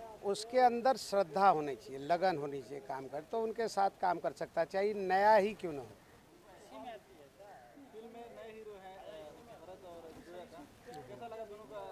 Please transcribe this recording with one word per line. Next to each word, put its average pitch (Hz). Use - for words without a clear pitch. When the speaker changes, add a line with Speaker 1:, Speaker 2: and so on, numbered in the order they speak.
Speaker 1:
उसके 202
अंदर 233
श्रद्धा 196
होनी 151
चाहिए, 135
लगन 165
होनी 143
चाहिए 139
काम 135
कर, 143
तो 226
उनके 220
साथ 196
काम 175
कर 165
सकता -
है, 165
चाहे 202
नया 196
ही 208
क्यों 175
ना 139
हो। 113
Speaker 2:
फिल्म 220
में 233
नए 220
हीरो 214
हैं, 190
अ, 156
भरत 185
और 170
जोया 175
खान, 165
कैसा 233
लगा 220
दोनों 208
का? 214